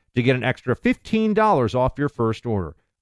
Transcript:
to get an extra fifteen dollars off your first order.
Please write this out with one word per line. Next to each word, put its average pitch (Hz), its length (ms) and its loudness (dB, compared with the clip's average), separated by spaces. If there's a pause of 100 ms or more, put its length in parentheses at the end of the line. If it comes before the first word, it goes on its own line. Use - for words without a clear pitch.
(160)
to 123 80 2
get 127 120 4
an 127 80 -4
extra 123 320 -2
fifteen 220 600 -2
dollars 175 400 2
off 127 240 -2
your 143 100 -2
first 113 360 -4
order. 95 300 -4 (260)